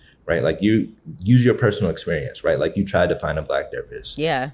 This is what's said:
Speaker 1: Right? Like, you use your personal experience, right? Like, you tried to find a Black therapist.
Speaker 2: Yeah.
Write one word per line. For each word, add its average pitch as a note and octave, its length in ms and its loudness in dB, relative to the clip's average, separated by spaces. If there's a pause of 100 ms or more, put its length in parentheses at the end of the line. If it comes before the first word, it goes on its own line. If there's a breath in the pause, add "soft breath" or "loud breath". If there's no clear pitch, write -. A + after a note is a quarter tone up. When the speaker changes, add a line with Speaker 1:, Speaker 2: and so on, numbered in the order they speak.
(260 soft breath)
Speaker 1:
Right? D#2+ 160 0
Like, D#2+ 200 0
you A2 280 2 (300)
use A#2+ 240 6
your A#2+ 100 6
personal G#2 360 2
experience, D#2+ 520 -6
right? D#2 160 2
Like, D#2+ 180 -2
you G2 80 0
tried F2 260 2
to E2+ 80 -2
find D2+ 200 -4
a D#3 40 -4
Black - 280 -4
therapist. - 480 -12
Speaker 2:
Yeah. C#3+ 360 -2